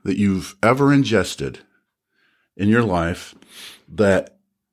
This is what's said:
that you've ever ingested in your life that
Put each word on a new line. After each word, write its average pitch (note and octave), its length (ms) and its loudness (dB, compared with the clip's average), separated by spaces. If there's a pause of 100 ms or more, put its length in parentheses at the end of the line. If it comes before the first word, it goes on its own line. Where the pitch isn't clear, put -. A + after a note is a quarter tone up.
that F#2+ 160 -4
you've F#2+ 420 -2
ever C#3 320 2
ingested G#2 680 0 (960)
in G2+ 120 -2
your A#2 140 4
life F2 500 -4 (540)
that F#2 520 0 (340)